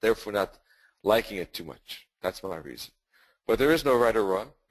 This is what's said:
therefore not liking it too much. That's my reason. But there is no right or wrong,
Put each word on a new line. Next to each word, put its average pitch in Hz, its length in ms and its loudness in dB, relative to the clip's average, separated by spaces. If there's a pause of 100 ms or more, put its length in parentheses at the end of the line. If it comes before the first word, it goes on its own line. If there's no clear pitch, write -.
therefore 110 320 0
not 101 260 -2 (440)
liking 107 340 2
it 87 160 -8
too 85 120 -14
much. - 420 -18 (160)
That's 92 200 -6
my 95 140 -8
reason. 71 360 -16 (540)
But 113 120 2
there 143 140 4
is 156 120 0
no 135 100 4
right 117 220 4
or 107 80 4
wrong, 95 280 -2 (180)